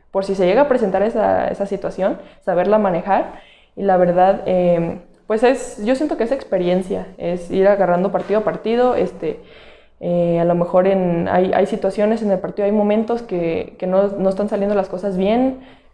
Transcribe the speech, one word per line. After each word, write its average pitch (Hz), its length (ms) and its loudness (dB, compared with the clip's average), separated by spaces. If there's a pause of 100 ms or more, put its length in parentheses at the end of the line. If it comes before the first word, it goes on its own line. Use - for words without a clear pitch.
(120)
por 190 140 -2
si 196 100 -2
se 190 100 2
llega 226 180 4
a 285 40 2
presentar 214 340 0
esa, 202 460 0
esa 196 180 -4
situación, 196 540 -4 (220)
saberla 190 360 2
manejar. 196 640 -2 (360)
Y 190 60 -8
la 190 140 2
verdad, 180 480 4
eh, 175 540 0 (280)
pues 214 160 0
es, 254 420 0
yo 247 100 2
siento 302 220 -2
que 226 80 -2
es 233 60 -6
experiencia, 185 760 -2 (100)
es 175 340 -6
ir 190 160 4
agarrando 185 440 2
partido 196 300 0
a - 20 -6
partido, 226 520 0
este, 170 440 -4 (600)
eh, 170 400 0
a 170 60 2
lo 175 100 2
mejor 180 320 2
en, 180 420 2
hay, 185 240 2
hay 190 120 2
situaciones 208 560 -2
en 214 80 -2
el 190 80 2
partido, 196 300 -4
hay 202 40 0
momentos 220 520 0
que, 170 560 -4
que 185 80 -4
no, 196 220 2
no 196 200 0
están 202 200 -2
saliendo 202 260 -2
las 190 140 -2
cosas 185 280 -4
bien, 240 440 0 (320)